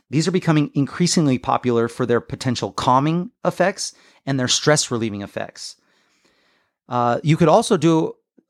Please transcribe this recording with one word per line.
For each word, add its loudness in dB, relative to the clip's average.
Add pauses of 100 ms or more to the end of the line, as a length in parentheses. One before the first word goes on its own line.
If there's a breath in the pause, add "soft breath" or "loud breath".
(100)
These 0
are -2
becoming 2
increasingly 0
popular 0
for -6
their 2
potential -6
calming 0 (140)
effects -2 (300 soft breath)
and -2
their -2
stress 0
relieving -4
effects. -12 (1120)
Uh, 0
you 2
could 4
also 4
do 2 (360)